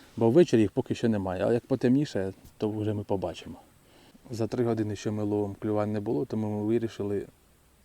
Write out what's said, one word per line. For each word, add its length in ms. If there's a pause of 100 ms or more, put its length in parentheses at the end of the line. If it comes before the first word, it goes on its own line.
(160)
бо 140
ввечері 300
їх 100
поки 240
що 140
немає, 380
а 60
як 140
потемніше, 680 (260)
то 120
вже 240
ми 100
побачимо. 520 (760)
За 160
три 180
години, 320
що 160
ми 100
ловимо, 360
клювань 340
не 80
було, 240
тому 260
ми 160
вирішили 600 (580)